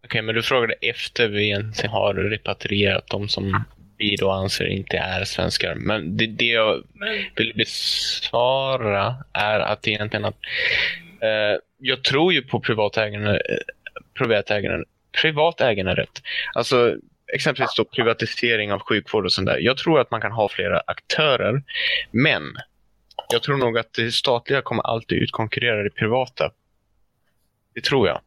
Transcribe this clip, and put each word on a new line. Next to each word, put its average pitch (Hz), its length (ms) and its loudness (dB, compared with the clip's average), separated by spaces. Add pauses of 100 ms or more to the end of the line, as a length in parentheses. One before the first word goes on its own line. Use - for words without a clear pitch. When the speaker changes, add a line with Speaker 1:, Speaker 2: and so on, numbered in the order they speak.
Speaker 1:
Okej, 113 180 -2
men 110 120 -2
du 113 80 2
frågade 120 320 2
efter - 540 -2
vi 104 160 2
egentligen 107 460 -2
har 101 240 2
repatrierat 101 920 -2
dem 101 220 -4
som 98 360 -2 (340)
vi 104 180 0
då 95 140 2
anser 95 360 0
inte 95 300 -4
är 92 280 -2
svenskar. 87 500 -2
Men 101 420 -4
det, 113 100 2
det 113 180 -2
jag 110 380 2 (120)
Speaker 2:
Men - 140 -8 (280)
Speaker 1:
vill 113 200 -2
besvara 123 1600 0 (180)
är 104 280 2
att - 280 -2
egentligen 104 360 -2
att, 101 120 -4 (840)
eh, 107 380 0 (200)
jag 127 260 -4
tror 160 280 4
ju 143 100 2
på 120 180 -4
privat 107 360 0
ägande, 104 400 0
eh, - 200 -2 (600)
privat 113 320 2
ägande, 101 340 -2 (380)
privat 156 380 2
äganderätt. 98 640 0 (320)
Alltså, 120 400 4 (400)
exempelvis 135 420 -2
då 113 80 2
privatisering 113 880 0
av 98 80 0
sjukvård 107 440 0
och 87 80 2
sånt 92 140 0
där. 135 120 2
Jag 113 180 2
tror 160 240 4
att 117 100 0
man 113 100 -2
kan 107 120 -4
ha 110 160 2
flera 92 380 0
aktörer, 127 760 0 (480)
men 120 320 2 (840)
jag 117 140 0
tror 143 140 0
nog 117 220 2
att 113 140 -6
det 113 200 0
statliga 131 500 0
kommer 117 200 -2
alltid - 400 -2
utkonkurrera 110 600 0
det 101 80 0
privata. 113 600 0 (1200)
Det 113 60 -8
tror 120 280 2
jag. - 180 -2